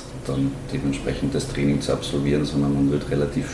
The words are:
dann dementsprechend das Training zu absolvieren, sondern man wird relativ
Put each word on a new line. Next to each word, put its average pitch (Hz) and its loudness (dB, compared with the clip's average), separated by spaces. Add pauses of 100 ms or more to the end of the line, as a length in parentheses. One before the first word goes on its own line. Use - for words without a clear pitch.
(280)
dann 67 0 (200)
dementsprechend 69 -2
das 69 0
Training 71 2
zu 67 0
absolvieren, 71 0
sondern 71 2
man 69 4
wird 71 0
relativ 71 0